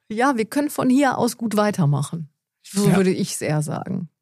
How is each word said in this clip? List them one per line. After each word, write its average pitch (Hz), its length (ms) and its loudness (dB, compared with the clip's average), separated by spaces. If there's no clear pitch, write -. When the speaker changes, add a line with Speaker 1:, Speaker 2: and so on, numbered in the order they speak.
Speaker 1:
Ja, 240 280 2
wir 220 80 0
können 294 240 -2
von - 200 0
hier 262 280 4
aus 240 200 -2
gut 208 200 -4
weitermachen. 165 720 0
So 202 280 0
Speaker 2:
Ja. 185 60 4
Speaker 1:
würde 190 160 4
ich's - 300 -4
eher 151 200 -2
sagen. - 480 -8